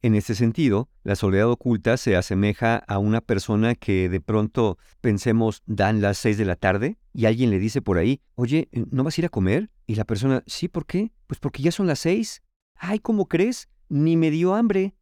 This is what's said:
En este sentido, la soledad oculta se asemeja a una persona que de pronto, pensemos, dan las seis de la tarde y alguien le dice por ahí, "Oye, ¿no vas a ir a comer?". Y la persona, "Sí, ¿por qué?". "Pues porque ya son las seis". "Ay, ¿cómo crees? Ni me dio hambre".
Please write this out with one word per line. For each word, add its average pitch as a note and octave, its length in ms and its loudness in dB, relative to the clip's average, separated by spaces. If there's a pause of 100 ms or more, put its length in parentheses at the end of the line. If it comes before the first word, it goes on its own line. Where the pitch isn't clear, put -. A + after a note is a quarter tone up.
En A#2 120 2
este G#2 220 0
sentido, A#2 540 0 (140)
la G2+ 120 0
soledad G2+ 340 2
oculta A#2+ 480 0
se G#2+ 180 0
asemeja G#2 600 0
a G2+ 240 -4
una G#2+ 200 2
persona A2 560 0
que F#2 340 0
de F2+ 120 -2
pronto, G#2+ 560 0 (240)
pensemos, A2+ 640 0
dan G#2+ 360 0
las G2+ 160 0
seis G#2+ 200 0
de G#2+ 80 0
la F2+ 100 0
tarde G2+ 420 0 (160)
y A2 120 0
alguien A#2 240 2
le G2 100 2
dice A2 220 -2
por F#2+ 160 0
ahí, A#2 240 0 (140)
"Oye, C3 340 -2 (220)
¿no C3 120 0
vas D#3 140 -2
a E3 40 -2
ir F3 40 0
a E3+ 40 -4
comer?". A2 400 0 (180)
Y A2 80 -4
la G#2+ 80 -2
persona, B2 420 0
"Sí, - 220 -8
¿por - 180 -8
qué?". - 260 -4 (140)
"Pues - 140 -10
porque C3+ 240 -8
ya E3 80 2
son F#3+ 160 -2
las D3+ 120 0
seis". G#3 440 -4 (320)
"Ay, G3+ 240 -6
¿cómo G#3+ 280 -2
crees? G3+ 420 -2 (200)
Ni D#3 280 2
me D#3+ 120 4
dio E3+ 240 0
hambre". G3+ 480 0